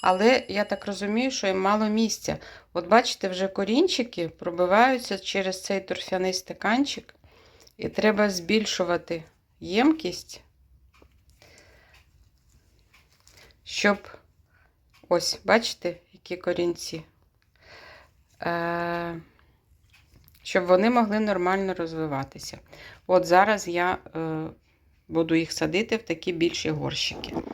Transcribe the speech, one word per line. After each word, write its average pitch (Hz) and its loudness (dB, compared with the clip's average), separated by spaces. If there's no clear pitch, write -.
але 202 6
я 202 0
так 202 -4
розумію, 208 -2
що 208 -4
їм 190 0
мало 214 2
місця. 214 0
От 175 -4
бачите, 208 2
вже 185 -2
корінчики 214 0
пробиваються 196 2
через 190 -4
цей 196 -2
торфяний 185 -4
стаканчик, - -2
і - -6
треба 208 2
збільшувати 175 -2
ємкість, 196 0
щоб, 202 0
ось, 175 0
бачите, 226 0
які - -12
корінці, 175 -4
е, 170 -4
щоб 180 0
вони 185 6
могли 220 4
нормально 190 0
розвиватися. 160 -6
От 180 4
зараз 190 4
я, 175 -2
е, 160 -6
буду 165 0
їх 165 0
садити 190 -2
в 214 -6
такі 170 -4
більші 165 -2
горщики. - -6